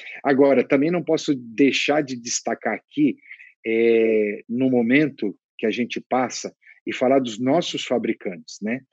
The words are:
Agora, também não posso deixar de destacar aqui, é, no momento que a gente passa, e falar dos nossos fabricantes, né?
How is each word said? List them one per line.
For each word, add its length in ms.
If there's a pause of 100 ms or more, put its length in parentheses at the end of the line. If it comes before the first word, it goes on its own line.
(240)
Agora, 420
também 240
não 100
posso 320
deixar 720
de 180
destacar 540
aqui, 420 (480)
é, 840
no 200
momento 720 (180)
que 80
a 60
gente 300
passa, 520 (320)
e 80
falar 280
dos 180
nossos 460
fabricantes, 760
né? 200 (120)